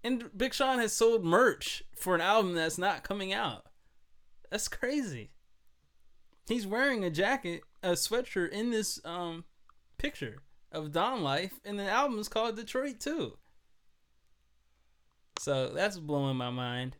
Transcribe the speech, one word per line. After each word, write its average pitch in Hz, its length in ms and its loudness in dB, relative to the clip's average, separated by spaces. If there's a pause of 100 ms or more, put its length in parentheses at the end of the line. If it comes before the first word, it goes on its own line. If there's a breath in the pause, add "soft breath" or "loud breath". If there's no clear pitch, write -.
And 240 340 -2
Big 247 180 0
Sean 262 260 4
has 214 140 2
sold 226 300 6
merch 185 600 4 (100)
for 180 220 0
an 165 60 4
album 190 320 6
that's 165 240 0
not 180 260 0
coming 196 280 -4
out. 196 340 -2 (840)
That's - 160 -2
crazy. 240 640 -4 (1160)
He's 226 180 -2
wearing 233 380 0
a 175 60 0
jacket, 180 500 0 (220)
a 185 80 0
sweatshirt 196 600 0
in 220 200 -2
this, 214 340 -2
um, 170 400 -6 (540)
picture 131 400 -6 (340)
of 156 200 -8
Don 208 300 0
Life, 151 420 -2
and 202 140 -6
the 202 120 -4
album 247 300 2
is 214 80 -6
called 220 280 -2
Detroit 254 440 -4
two. 285 360 -4 (2000)
So 135 280 0
that's 185 300 -2
blowing 143 380 0
my 123 140 -2
mind. 123 500 -6